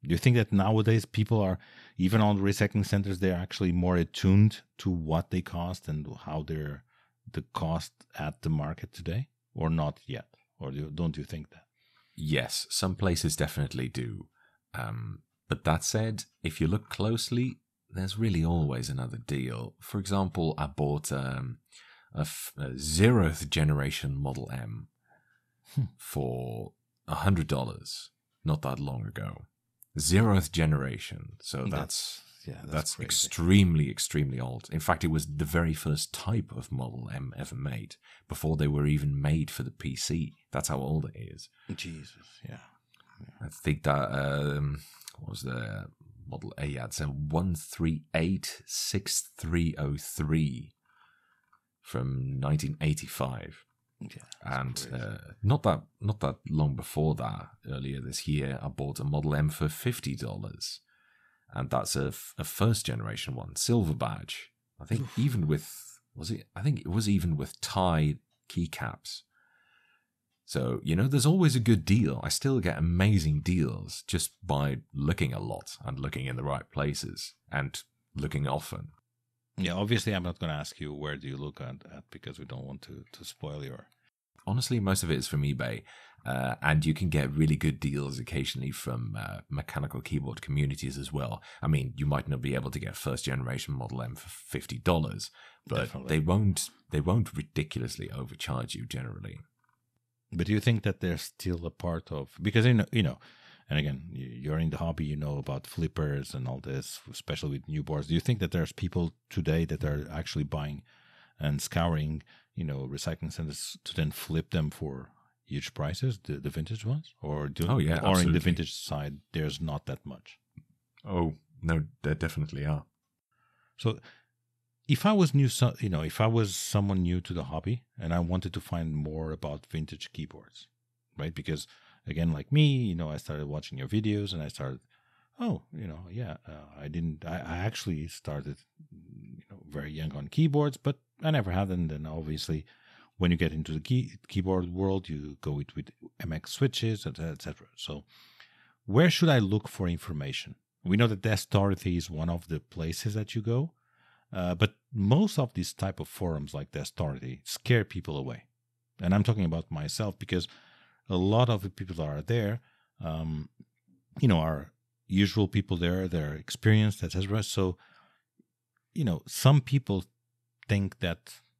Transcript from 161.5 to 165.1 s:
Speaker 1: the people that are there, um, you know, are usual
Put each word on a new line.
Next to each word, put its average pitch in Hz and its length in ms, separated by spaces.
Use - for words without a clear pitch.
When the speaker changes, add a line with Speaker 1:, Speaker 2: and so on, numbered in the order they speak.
Speaker 1:
the 98 80
people 90 260
that 78 120
are 73 140
there, 117 380
um, 80 460
you 135 80
know, 90 100
are 78 340
usual 98 400